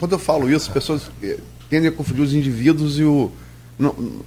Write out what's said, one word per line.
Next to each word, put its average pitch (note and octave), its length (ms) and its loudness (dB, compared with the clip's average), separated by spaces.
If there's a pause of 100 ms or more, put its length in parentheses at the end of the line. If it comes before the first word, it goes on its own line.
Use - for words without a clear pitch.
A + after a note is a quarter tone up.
quando F3 120 0
eu F#3 60 0
falo D#3 300 2
isso, D3+ 180 2
as - 20 -10
pessoas, C#3 340 -4 (200)
é, G2 140 -6 (340)
tendem D#3+ 200 2
a - 20 -6
confundir C#3+ 320 -2
os C#3 100 0
indivíduos D3 640 2
e D#3 60 2
o, C#3+ 260 4 (480)
não, C#3 180 0
não - 160 -6 (140)